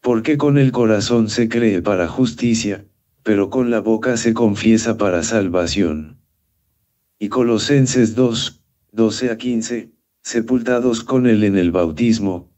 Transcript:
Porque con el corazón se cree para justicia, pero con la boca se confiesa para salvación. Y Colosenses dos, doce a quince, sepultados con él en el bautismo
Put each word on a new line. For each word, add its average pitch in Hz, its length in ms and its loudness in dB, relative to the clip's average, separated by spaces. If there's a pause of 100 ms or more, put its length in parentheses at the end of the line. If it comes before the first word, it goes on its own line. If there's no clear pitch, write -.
Porque 123 360 0
con 143 220 2
el 135 140 4
corazón 113 560 2
se 113 200 0
cree 113 340 0
para 90 260 0
justicia, 113 800 -2 (360)
pero 101 280 0
con 123 200 0
la 110 100 0
boca 110 360 0
se 117 180 0
confiesa 110 640 0
para 90 260 0
salvación. 85 960 -2 (1000)
Y 104 100 -8
Colosenses 120 840 0
dos, 117 500 -2 (280)
doce 113 380 0
a 110 60 -4
quince, 117 560 -6 (300)
sepultados 117 840 -2
con 127 220 0
él 107 180 4
en 98 120 2
el 87 160 2
bautismo 92 840 -2